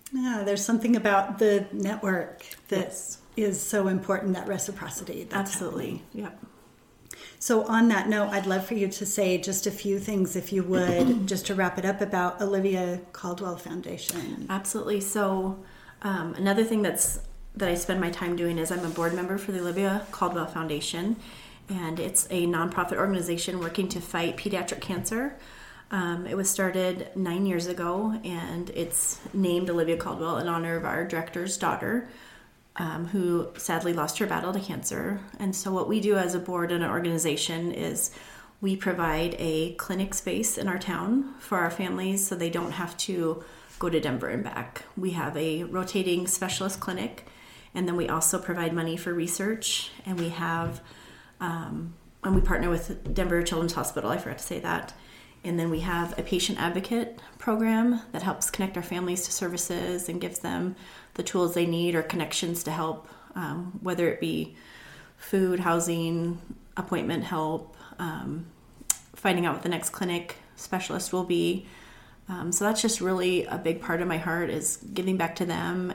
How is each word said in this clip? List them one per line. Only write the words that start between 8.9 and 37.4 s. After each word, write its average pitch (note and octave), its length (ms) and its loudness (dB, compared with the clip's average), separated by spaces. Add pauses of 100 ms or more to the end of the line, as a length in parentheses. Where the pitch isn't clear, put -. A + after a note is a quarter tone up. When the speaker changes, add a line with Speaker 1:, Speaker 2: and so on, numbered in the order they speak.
Speaker 1:
say F#3 320 4
just F#3+ 300 0
a G3+ 40 2
few G3 280 0
things, G3 360 2
if F#3 180 -2
you F#3+ 100 4
would, F#3 640 4
<clears throat> G3 40 0
just F#3+ 160 -2
to G3 80 0
wrap F#3 220 2
it F#3+ 80 -2
up, G3 160 2
about F#3+ 400 0
Olivia F#3+ 600 2 (120)
Caldwell F3+ 440 -6
Foundation. - 920 -6
Speaker 2:
Absolutely. G3 520 0
So, F#3+ 580 0 (420)
um, F3+ 340 -2
another G3 280 4
thing A3 180 4
that's, - 380 2 (360)
that G3+ 140 0
I F3 60 4
spend F3+ 240 0
my E3+ 120 2
time F3 240 -2
doing E3+ 220 0
is D#3+ 140 0
I'm F3+ 140 -2
a E3 40 0
board E3+ 240 0
member F#3 240 0
for G3 140 -4
the F#3+ 80 0
Olivia F#3+ 520 0
Caldwell E3+ 360 0
Foundation, E3 680 -2 (540)
and F3 300 -2
it's - 300 0
a F3 160 2
nonprofit F3 520 2
organization F3+ 600 0
working F3 300 0
to F#3 120 -4
fight E3+ 360 0
pediatric F#3+ 440 -2
cancer. A3+ 540 -2 (560)
Um, F3+ 340 0
it - 100 -4
was F#3+ 140 2
started F#3 680 2
nine F#3 300 2
years F3 220 2
ago, F3+ 560 0
and F3 480 -4
it's - 480 -2 (140)
named F#3 360 4
Olivia E3 280 4
Caldwell E3 400 -2
in E3+ 100 0
honor E3 280 0
of E3 100 -2
our E3 200 0
director's F3 520 -4
daughter, A3+ 500 0 (720)
um, E3 300 -4
who F3 400 2 (100)
sadly E3+ 360 0
lost D3+ 240 -2
her G#3+ 80 0
battle F3 260 -2
to G3 80 0
cancer. - 600 -4 (200)
And F#3+ 160 0
so F#3+ 160 -4
what F#3 160 0
we G#3+ 140 4
do G3+ 160 6
as F3+ 180 2
a F#3 40 2
board F3 320 0
and E3+ 120 2
an D#3 60 0
organization E3 840 0